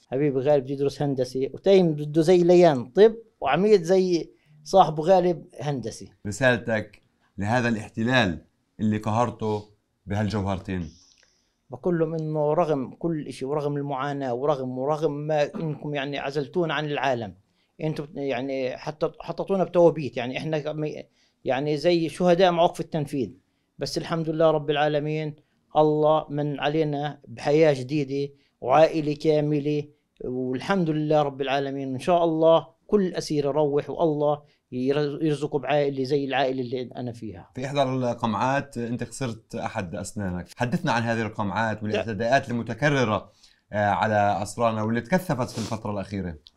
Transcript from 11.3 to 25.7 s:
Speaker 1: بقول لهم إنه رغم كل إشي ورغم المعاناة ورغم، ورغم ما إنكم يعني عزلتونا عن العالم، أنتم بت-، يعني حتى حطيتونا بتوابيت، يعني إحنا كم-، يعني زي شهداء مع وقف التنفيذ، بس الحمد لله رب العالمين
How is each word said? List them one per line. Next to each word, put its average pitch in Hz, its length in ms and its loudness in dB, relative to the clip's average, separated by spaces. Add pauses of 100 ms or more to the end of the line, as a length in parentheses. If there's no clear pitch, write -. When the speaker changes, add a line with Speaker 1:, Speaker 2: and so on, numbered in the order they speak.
Speaker 1:
بقول 170 280 -4
لهم 160 160 -2
إنه 156 400 -2
رغم 151 360 0
كل 165 360 -6
إشي 135 180 -10
ورغم 143 320 -4
المعاناة 139 580 -4
ورغم، 131 440 -4
ورغم 151 340 -2
ما 147 420 -2
إنكم 151 400 -6
يعني 139 240 -6
عزلتونا 143 560 -2
عن 151 100 -2
العالم، 123 500 -2 (480)
أنتم 156 220 -4
بت-، 147 120 -16
يعني 135 600 -4
حتى 156 340 -4 (100)
حطيتونا 175 440 -2
بتوابيت، 156 520 4
يعني 131 220 -4
إحنا 156 200 -2
كم-، 151 460 -6 (400)
يعني 143 320 0
زي 165 320 2
شهداء 180 440 4
مع 170 100 4
وقف 170 180 0
التنفيذ، 143 500 -4 (480)
بس 151 200 -6
الحمد 160 300 -4
لله 160 220 4
رب 151 200 0
العالمين 151 680 -2 (400)